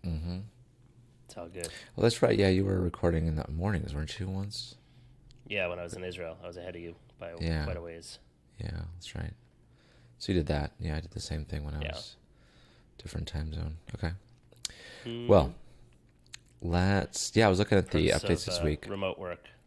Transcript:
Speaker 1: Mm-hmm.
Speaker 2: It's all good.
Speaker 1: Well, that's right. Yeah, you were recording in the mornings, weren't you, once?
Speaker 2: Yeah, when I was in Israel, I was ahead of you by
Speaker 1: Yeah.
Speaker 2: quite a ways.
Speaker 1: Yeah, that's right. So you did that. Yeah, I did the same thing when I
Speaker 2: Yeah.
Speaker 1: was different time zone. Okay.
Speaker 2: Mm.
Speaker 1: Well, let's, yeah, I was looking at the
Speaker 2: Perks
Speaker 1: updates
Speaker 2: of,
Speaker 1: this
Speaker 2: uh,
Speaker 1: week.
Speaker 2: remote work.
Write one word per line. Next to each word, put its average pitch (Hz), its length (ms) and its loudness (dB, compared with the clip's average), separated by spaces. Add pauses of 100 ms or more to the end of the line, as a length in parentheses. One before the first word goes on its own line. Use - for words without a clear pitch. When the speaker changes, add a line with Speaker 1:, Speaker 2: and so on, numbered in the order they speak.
Speaker 1:
Mm-hmm. 87 340 -4 (880)
Speaker 2:
It's - 80 -20
all 85 120 -10
good. 87 200 -8 (280)
Speaker 1:
Well, - 80 2
that's 117 180 6
right. - 160 6
Yeah, 98 120 6
you 95 160 6
were 95 140 0
recording 85 460 2
in 80 100 2
the 73 140 -2
mornings, 80 460 -2
weren't 76 240 -6
you, 92 80 -6
once? 98 480 -8 (720)
Speaker 2:
Yeah, 98 180 -2
when 87 140 -4
I 87 40 -8
was 87 120 -10
in 92 80 -10
Israel, 87 400 -8
I - 20 -14
was 87 120 -12
ahead 87 180 -12
of 85 80 -12
you 85 100 -12 (240)
by 85 220 -12
Speaker 1:
Yeah. 80 240 -2
Speaker 2:
quite 87 140 -4
a 85 40 -10
ways. 85 380 -14 (400)
Speaker 1:
Yeah, 80 220 -8 (120)
that's - 220 -16
right. 80 180 -8 (880)
So - 120 -4
you 92 60 4
did 78 120 2
that. 73 300 0
Yeah, 76 180 -2
I - 20 -2
did 80 100 -10
the - 100 -12
same 78 260 -6
thing 76 200 -6
when 73 80 -6
I 76 80 -4
Speaker 2:
Yeah. - 120 -6
Speaker 1:
was - 220 -12 (840)
different 82 280 -8
time 76 280 -6
zone. 80 220 -6 (180)
Okay. 85 160 -4 (920)
Speaker 2:
Mm. 120 220 -6
Speaker 1:
Well, 80 280 8 (1040)
let's, 90 720 2
yeah, 110 120 8
I - 20 10
was 92 100 6
looking 104 180 4
at - 140 2
the 78 200 6
Speaker 2:
Perks - 120 4
Speaker 1:
updates 87 160 2
Speaker 2:
of, - 60 -6
Speaker 1:
this 90 140 -4
Speaker 2:
uh, 85 40 -2
Speaker 1:
week. 78 260 0
Speaker 2:
remote 98 300 -4
work. 87 280 -10 (200)